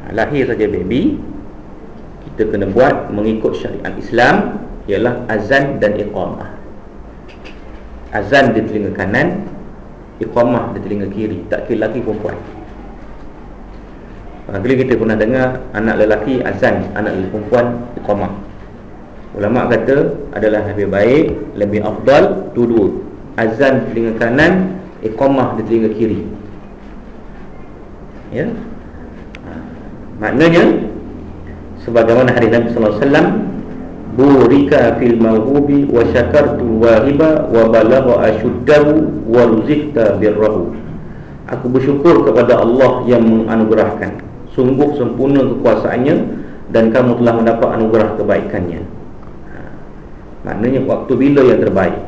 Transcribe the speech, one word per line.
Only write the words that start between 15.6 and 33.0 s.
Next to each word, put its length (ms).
anak 320
lelaki 400
azan, 400
anak 160
lelaki 160
perempuan 340
iqamah. 360
Ulama' 320
kata 480
adalah 320
lebih 240
baik, 400
lebih 240
afdal 720
dua-dua. 400
Azan 480
di 80
telinga 240
kanan, 560
iqamah 560
di 80
telinga 320
kiri. 320
Ya. 160
Ha, 40
maknanya, 640
sebagaimana 560
hadis 160
Nabi 240
sallallahu 160
alaihi 160